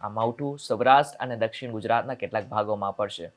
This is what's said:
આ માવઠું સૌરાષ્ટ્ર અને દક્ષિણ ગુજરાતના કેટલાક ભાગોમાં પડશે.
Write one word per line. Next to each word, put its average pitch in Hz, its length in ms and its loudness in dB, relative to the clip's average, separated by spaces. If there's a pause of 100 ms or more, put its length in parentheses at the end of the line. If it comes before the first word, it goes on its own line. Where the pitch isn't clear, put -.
આ 104 80 -6
માવઠું 120 480 -2
સૌરાષ્ટ્ર 127 640 4
અને 123 160 -4
દક્ષિણ 113 360 -4
ગુજરાતના 113 420 0
કેટલાક 110 300 -4
ભાગોમાં 104 520 -2
પડશે. 87 420 -6